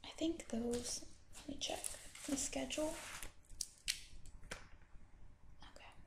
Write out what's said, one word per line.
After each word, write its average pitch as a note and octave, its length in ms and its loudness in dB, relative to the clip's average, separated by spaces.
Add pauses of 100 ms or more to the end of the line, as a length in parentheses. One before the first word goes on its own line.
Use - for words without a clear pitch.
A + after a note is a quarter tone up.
I - 140 -6
think E4 320 6
those, A#3+ 520 4 (340)
let - 120 -8
me C#4 120 -2
check - 200 2 (480)
the C#4 100 6
schedule. C#4 560 4 (1600)
Okay. - 1400 -10 (160)